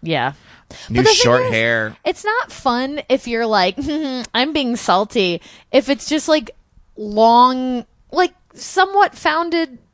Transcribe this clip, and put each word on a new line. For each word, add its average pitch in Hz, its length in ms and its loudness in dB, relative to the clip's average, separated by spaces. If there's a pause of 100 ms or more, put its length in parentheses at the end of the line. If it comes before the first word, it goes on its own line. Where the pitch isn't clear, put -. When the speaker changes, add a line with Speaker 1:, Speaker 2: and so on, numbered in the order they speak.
Speaker 1:
Yeah. 143 300 -2 (580)
Speaker 2:
New 113 60 0
Speaker 1:
But 127 80 4
the - 40 6
thing 440 140 4
Speaker 2:
short 123 220 4
Speaker 1:
is, - 80 -2
Speaker 2:
hair. 113 420 0 (100)
Speaker 1:
it's - 180 -4
not 440 280 -4
fun 269 580 -4
if 262 180 -2
you're 233 200 -2
like, 196 320 2
<laughs> 277 560 -6
"I'm 269 180 0
being 254 220 -2
salty." 190 680 0 (300)
If 262 180 2
it's - 180 -2
just, 302 200 -2
like, 302 240 0 (460)
long, 240 880 2 (260)
like, 349 220 0 (200)
somewhat 392 640 0
founded 320 640 -2 (140)